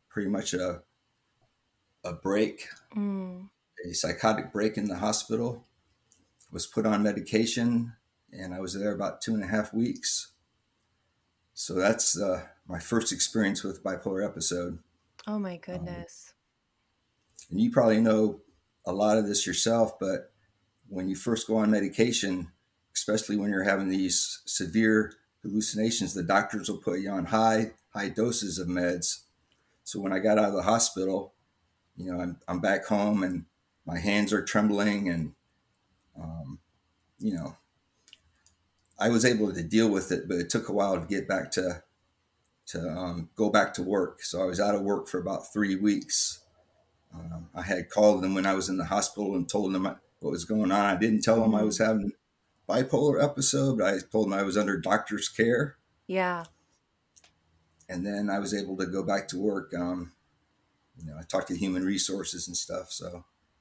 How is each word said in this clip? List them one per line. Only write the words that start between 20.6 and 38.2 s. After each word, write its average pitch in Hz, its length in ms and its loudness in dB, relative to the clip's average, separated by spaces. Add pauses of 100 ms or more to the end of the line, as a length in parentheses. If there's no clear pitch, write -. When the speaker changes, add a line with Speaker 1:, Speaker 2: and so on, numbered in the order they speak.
Speaker 1:
when 92 200 -6
you 95 60 -4
first 113 320 -4
go 110 100 0
on 107 140 4
medication, 98 800 0 (440)
especially 107 420 0
when 101 120 0
you're 95 140 0
having 98 260 2
these 95 560 0
severe 107 680 2 (280)
hallucinations, 107 720 0
the 92 100 -4
doctors 101 460 0
will 101 80 -6
put 90 220 -4
you 98 100 -6
on 92 160 -4
high, 110 460 4 (220)
high - 160 -4
doses 107 500 0
of 85 80 -6
meds. 87 560 0 (600)
So - 160 -8
when 98 140 -2
I 95 60 0
got 107 180 4
out 104 120 4
of 101 60 -2
the 87 80 -2
hospital, 98 720 2 (600)
you 92 160 -10
know, 87 80 -6
I'm, 87 280 -6
I'm 92 120 -4
back 95 260 0
home 104 380 2
and 90 220 -4 (400)
my 85 140 -6
hands 101 340 2
are 98 100 0
trembling 104 640 2
and, 82 260 -4 (840)
um, 80 400 -12 (600)
you 104 140 -2
know, - 240 -8 (1400)